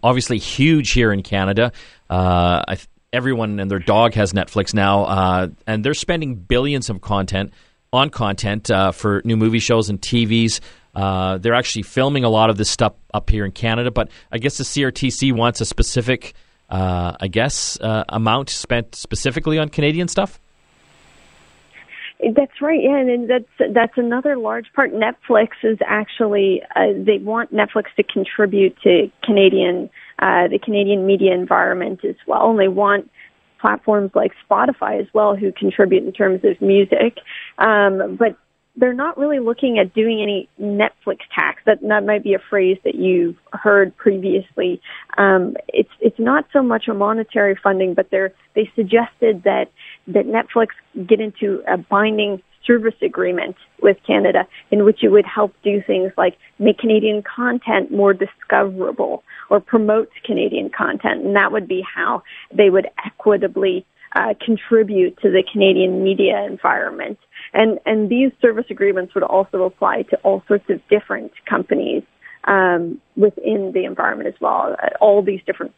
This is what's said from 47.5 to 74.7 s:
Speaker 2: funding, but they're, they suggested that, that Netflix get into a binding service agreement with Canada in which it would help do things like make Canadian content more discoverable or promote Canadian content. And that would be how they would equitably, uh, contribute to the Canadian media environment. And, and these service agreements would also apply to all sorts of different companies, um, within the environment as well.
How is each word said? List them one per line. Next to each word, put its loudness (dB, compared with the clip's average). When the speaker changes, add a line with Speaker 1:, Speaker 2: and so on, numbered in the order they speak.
Speaker 2:
funding, 0
but -2
they're, -2
they -2
suggested 0
that, 0
that 0
Netflix -2
get 4
into -4
a 0
binding -2
service 2
agreement -4
with 6
Canada 2
in 2
which 4
it 2
would 6
help -4
do -2
things -2
like 0
make 2
Canadian 0
content -2
more 4
discoverable -2
or 4
promote 0
Canadian -4
content. -4
And 0
that 2
would -4
be -4
how -6
they 6
would 2
equitably, -2
uh, 0
contribute 2
to 2
the 4
Canadian 2
media 0
environment. -4
And, 2
and 0
these 2
service 2
agreements -2
would 0
also 0
apply -2
to 0
all 0
sorts 0
of -2
different -2
companies, -2
um, 0
within 0
the -2
environment -4
as -8
well. 0